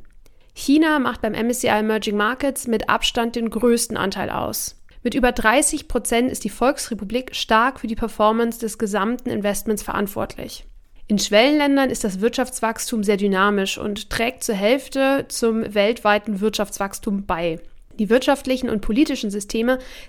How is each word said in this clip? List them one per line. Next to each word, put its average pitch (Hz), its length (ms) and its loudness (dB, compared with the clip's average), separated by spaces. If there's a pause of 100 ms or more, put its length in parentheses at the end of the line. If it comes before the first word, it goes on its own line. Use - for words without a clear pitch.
(540)
China 302 460 4
macht 240 220 -2
beim 214 120 -2
M 220 160 -2
S 240 120 -2
C 233 60 0
I 214 120 4
Emerging 214 360 0
Markets 262 520 -2
mit 220 220 -2
Abstand 233 460 0
den 233 140 -2
größten 233 480 2
Anteil 190 320 -2
aus. - 500 -6 (220)
Mit 240 140 -2
über 247 160 2
dreißig 254 560 2
Prozent 240 440 0
ist - 120 -8
die 208 60 -2
Volksrepublik 233 840 -4
stark 233 440 2
für 233 80 -8
die 220 80 -4
Performance 226 640 0
des 214 180 -6
gesamten 214 540 -2
Investments 208 500 -2
verantwortlich. - 840 -6 (420)
In 208 120 2
Schwellenländern 277 720 4
ist 233 160 -4
das 190 160 -2
Wirtschaftswachstum 233 840 -2
sehr 202 140 2
dynamisch 196 600 2
und 208 320 -6
trägt - 360 -4
zur 226 100 0
Hälfte 269 720 2
zum 226 460 -2
weltweiten 208 640 2
Wirtschaftswachstum 202 840 -2
bei. 170 340 -2 (400)
Die 202 100 0
wirtschaftlichen 254 600 2
und 220 100 0
politischen 240 500 0
Systeme 220 500 0 (300)